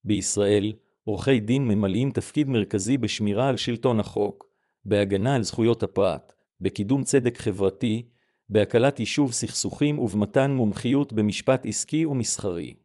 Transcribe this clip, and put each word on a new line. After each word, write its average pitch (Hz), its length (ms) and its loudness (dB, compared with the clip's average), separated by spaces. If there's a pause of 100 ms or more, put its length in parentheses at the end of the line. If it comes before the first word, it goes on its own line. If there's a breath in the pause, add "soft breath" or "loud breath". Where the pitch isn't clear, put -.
בישראל, 101 680 2 (320)
עורכי 117 360 0
דין 123 280 0
ממלאים 104 420 0
תפקיד 135 380 -2
מרכזי 110 500 0
בשמירה 107 500 -2
על 127 80 0
שלטון 117 440 0
החוק, 104 460 -4 (380)
בהגנה 101 500 2
על 117 80 2
זכויות 117 400 2
הפרט, 92 500 -2 (280)
בקידום 104 440 -2
צדק 120 340 2
חברתי, 107 760 -2 (400)
בהקלת 117 480 4
יישוב 127 320 0
סכסוכים 147 680 -2
ובמתן 107 520 0
מומחיות 131 600 0
במשפט 107 540 0
עסקי 156 400 -2
ומסחרי. 104 680 -4 (100)